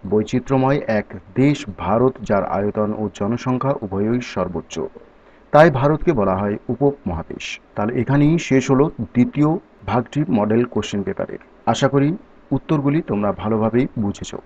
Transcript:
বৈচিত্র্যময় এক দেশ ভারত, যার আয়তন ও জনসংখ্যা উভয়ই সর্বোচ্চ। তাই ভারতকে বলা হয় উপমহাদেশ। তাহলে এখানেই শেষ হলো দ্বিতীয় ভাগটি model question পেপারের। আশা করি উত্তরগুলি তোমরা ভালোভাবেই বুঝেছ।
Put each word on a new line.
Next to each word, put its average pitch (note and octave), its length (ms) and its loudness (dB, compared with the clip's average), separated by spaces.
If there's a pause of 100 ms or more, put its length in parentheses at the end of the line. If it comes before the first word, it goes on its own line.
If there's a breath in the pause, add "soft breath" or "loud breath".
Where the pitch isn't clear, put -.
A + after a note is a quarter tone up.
(100)
বৈচিত্র্যময় C3 680 0 (200)
এক G2+ 80 -6 (280)
দেশ C#3+ 220 4 (200)
ভারত, A2 440 2
যার G2 220 0 (140)
আয়তন G#2 320 -2 (120)
ও - 20 -4 (100)
জনসংখ্যা B2+ 680 -2
উভয়ই G#2+ 400 -2
সর্বোচ্চ। F2+ 560 -6 (760 soft breath)
তাই D#3 160 8 (100)
ভারতকে D3+ 340 2
বলা G2 220 2
হয় G2+ 200 -2 (180)
উপমহাদেশ। - 840 -4 (160)
তাহলে G#2+ 260 -2
এখানেই D3 380 2
শেষ C3 320 2
হলো C3+ 140 6 (160)
দ্বিতীয় B2 480 2 (360)
ভাগটি A2+ 340 -2 (180)
model G#2+ 280 2
question G#2 380 -4
পেপারের। - 380 -6 (240)
আশা - 220 2
করি C#3 220 2 (420)
উত্তরগুলি C#3+ 480 0 (100)
তোমরা G#2 220 0
ভালোভাবেই G#2+ 540 0 (140)
বুঝেছ। G2+ 320 -4 (140)